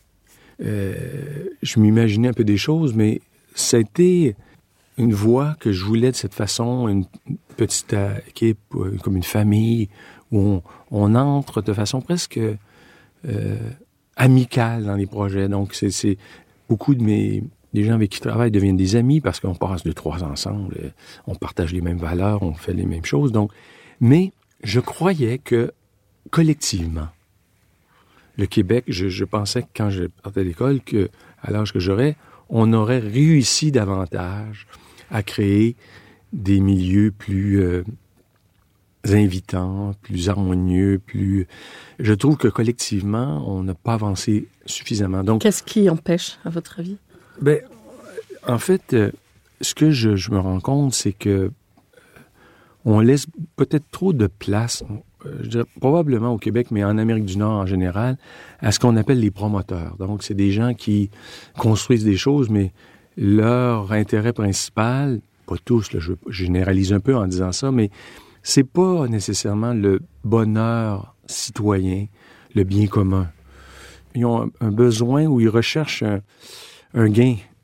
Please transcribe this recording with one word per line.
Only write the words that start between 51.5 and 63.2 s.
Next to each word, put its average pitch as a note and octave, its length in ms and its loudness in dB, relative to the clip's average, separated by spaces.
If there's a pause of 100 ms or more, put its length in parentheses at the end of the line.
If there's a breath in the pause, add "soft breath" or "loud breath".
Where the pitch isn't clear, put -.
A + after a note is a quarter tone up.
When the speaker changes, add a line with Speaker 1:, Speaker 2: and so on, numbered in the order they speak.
Speaker 1:
on G#2+ 160 4
laisse C3 260 4 (300)
peut-être C#3+ 340 -2
trop F#3 220 -2
de A2+ 140 2
place, G#2+ 560 -4 (440)
euh, - 160 -14
je A2 60 -8
dirais A#2 160 -2 (160)
probablement C3 520 2
au A2 60 -2
Québec, A2+ 320 -2
mais G#2 140 0
en G#2 140 2
Amérique A2 260 0
du F#2+ 140 -4
Nord G#2+ 220 0
en F#2+ 60 -2
général, F#2+ 520 -2 (420 loud breath)
à A2 120 0
ce - 60 0
qu'on A#2+ 180 4
appelle B2 240 2
les G#2 100 2
promoteurs. F#2+ 680 -6
Donc, G2 240 -8
c'est G#2+ 120 -8
des G2 160 2
gens A2+ 240 0
qui G#2 360 -2 (460 loud breath)
construisent A2 480 2
des G2+ 120 2
choses, C3+ 340 0
mais G2+ 220 0 (440 soft breath)
leur A2 760 2